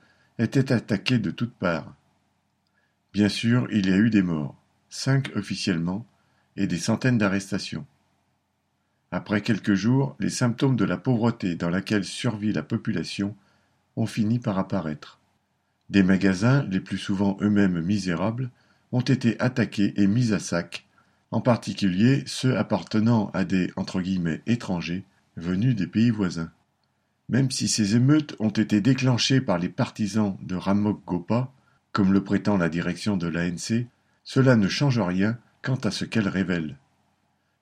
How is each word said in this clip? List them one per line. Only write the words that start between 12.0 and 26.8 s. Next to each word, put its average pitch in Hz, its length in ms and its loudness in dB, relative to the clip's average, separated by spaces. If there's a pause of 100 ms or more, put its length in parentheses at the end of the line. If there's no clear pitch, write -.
survit 107 480 -4
la 85 100 -2
population 101 720 -4 (640)
ont 113 100 -2
fini 113 320 -2
par 104 180 -2
apparaître. 87 640 -6 (720)
Des 98 100 6
magasins, 95 720 4
les 92 80 0
plus - 180 -6
souvent 98 440 -2
eux-mêmes 101 400 4
misérables, 98 680 -2 (440)
ont 123 80 2
été 120 380 0
attaqués 104 600 0
et 101 60 6
mis 110 260 2
à 90 60 0
sac, - 480 -6 (420)
en 117 120 -2
particulier 110 840 2
ceux 127 320 -2
appartenant 107 800 0
à 92 80 0
des, 90 320 0
entre 92 260 -6
guillemets, 85 460 -2
étrangers, 90 560 -4 (320)
venus 92 400 0
des 92 120 -2
pays 113 220 4
voisins. 87 400 -2 (800)